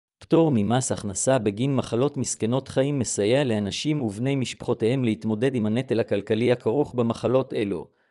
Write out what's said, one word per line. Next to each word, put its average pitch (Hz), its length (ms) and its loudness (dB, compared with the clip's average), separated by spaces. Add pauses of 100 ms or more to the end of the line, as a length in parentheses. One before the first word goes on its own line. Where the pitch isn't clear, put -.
(200)
פטור 160 340 4
ממס 113 380 0
הכנסה 107 480 0
בגין 110 360 -2
מחלות 123 420 -2
מסכנות 123 500 -2
חיים 139 320 0
מסייע 113 440 0
לאנשים 117 580 -2
ובני 120 340 -2
משפחותיהם 123 680 0
להתמודד 110 520 0
עם 107 100 0
הנטל 113 340 0
הכלכלי 110 520 0
הכרוך 123 420 0
במחלות 120 600 0
אלו, 101 340 -4 (240)